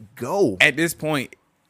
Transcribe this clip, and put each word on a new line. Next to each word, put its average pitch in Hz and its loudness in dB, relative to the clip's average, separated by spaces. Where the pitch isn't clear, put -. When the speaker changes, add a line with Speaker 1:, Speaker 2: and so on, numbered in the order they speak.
Speaker 1:
go. 139 0
Speaker 2:
At 139 2
this 160 0
point, 151 -6